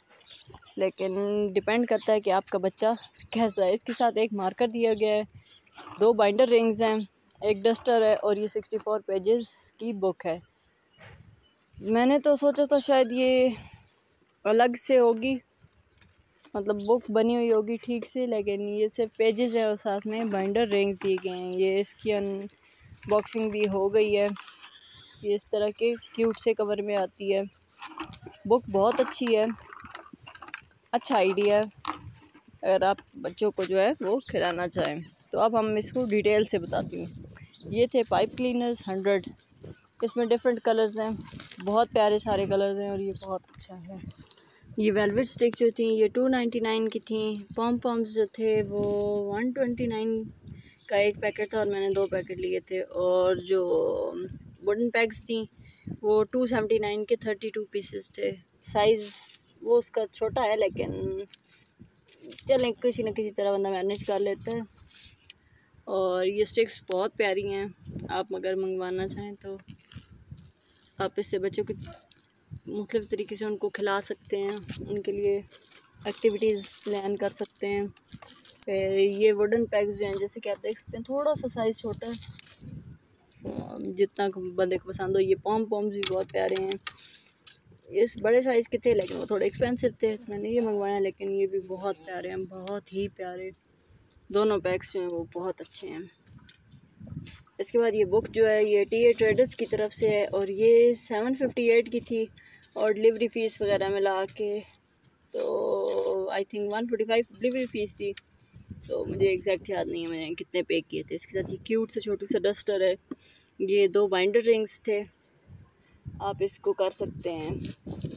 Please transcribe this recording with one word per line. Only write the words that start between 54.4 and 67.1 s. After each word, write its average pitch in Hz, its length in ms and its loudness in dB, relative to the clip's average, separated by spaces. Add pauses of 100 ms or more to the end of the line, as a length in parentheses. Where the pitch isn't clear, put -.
वुडन 220 260 2
पेग्स 226 340 0
थी 226 220 -4 (560)
वो 214 220 4
टू 254 220 0
सेवेंटी 220 320 2
नाइन 208 260 -2
के 233 140 0
थर्टी 214 320 -4
टू 214 220 -6
पीसेस 196 460 -8
थे। 202 140 -2 (320)
साइज़ 208 460 4 (520)
वो 233 160 4
उसका 226 280 -2
छोटा 226 360 -2
है, 214 140 2
लेकिन 190 680 -2 (1200)
चलें 254 260 2
किसी 240 280 0
न 220 100 -2
किसी 214 200 -4
तरह 202 200 0
बंदा 196 180 0
मैनेज 196 320 -2
कर 196 180 -2
लेता 202 320 -4
है। 220 120 -6 (1200)
और 185 400 0
ये 202 180 2
स्टिक्स 226 360 0 (100)
बहुत 196 260 -2